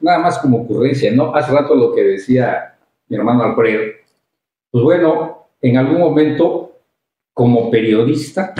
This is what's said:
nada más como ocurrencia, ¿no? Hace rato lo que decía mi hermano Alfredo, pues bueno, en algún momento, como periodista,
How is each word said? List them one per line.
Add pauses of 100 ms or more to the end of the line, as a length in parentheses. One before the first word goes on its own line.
nada
más
como
ocurrencia,
¿no?
Hace
rato
lo
que
decía (340)
mi
hermano
Alfredo, (880)
pues
bueno, (120)
en
algún
momento, (640)
como
periodista,